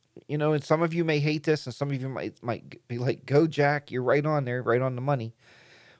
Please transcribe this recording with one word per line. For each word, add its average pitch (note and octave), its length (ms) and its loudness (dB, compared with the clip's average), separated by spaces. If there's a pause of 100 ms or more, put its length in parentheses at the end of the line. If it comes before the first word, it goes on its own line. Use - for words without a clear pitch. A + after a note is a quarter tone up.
(280)
you D3 100 -4
know, D3+ 160 2
and C#3+ 100 0
some D#3+ 200 2
of E3 100 0
you E3+ 100 0
may D#3 160 0
hate D3+ 240 0
this, D#3 220 0
and B2 80 -10
some C#3+ 160 -4
of C3+ 100 -2
you C3 80 -6
might, G#2+ 360 -8
might - 440 -8
be A#2+ 120 -6
like, B2+ 260 -4
"Go, D3+ 220 4
Jack, C#3+ 420 0
you're B2+ 140 -4
right C#3 220 4
on D3+ 200 0
there, B2 160 -2
right A#2+ 200 2
on C3 140 -2
the B2 60 -6
money." B2+ 320 -2 (680)